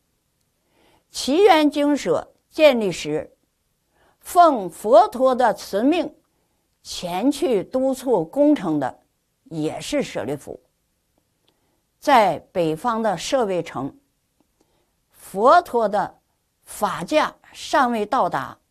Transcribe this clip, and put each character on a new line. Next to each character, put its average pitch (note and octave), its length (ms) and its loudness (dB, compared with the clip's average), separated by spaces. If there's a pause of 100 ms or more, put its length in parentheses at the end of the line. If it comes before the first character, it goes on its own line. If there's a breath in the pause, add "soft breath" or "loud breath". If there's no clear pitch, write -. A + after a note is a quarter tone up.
(1120)
奇 D4+ 320 0
缘 D#4 280 6
精 C#4+ 260 0
舍 - 380 -4 (160)
建 A3+ 280 4
立 G3+ 140 -2
时， D3+ 420 -8 (880)
奉 C#4+ 480 2
佛 C#4 400 4
陀 C4 260 0
的 A3 200 0
慈 - 280 -6
命 D#4 320 0 (680)
前 F#3 500 -4
去 B3+ 320 -2
督 C4 300 -2
促 B3 320 -2
工 D4 280 2
程 F3 240 -2
的 C3 240 -6 (420)
也 D#3 360 -6
是 C#4 220 -4
舍 D#3+ 220 -8
利 C3+ 120 -6
弗。 - 240 -18 (1400)
在 G#3+ 400 2 (140)
北 D#3+ 240 -2
方 A3+ 260 -4
的 G#3 140 -2
舍 B3 300 -2
卫 F#3 160 -4
城， C#3 360 -10 (1120)
佛 C4+ 520 2
陀 A#3 260 -2
的 G3 300 -4 (440)
法 E3 400 -6
驾 C4+ 320 -2 (200)
尚 C4+ 360 0
未 A3 140 -4
到 G#3 240 0
达， C3+ 300 -6 (120)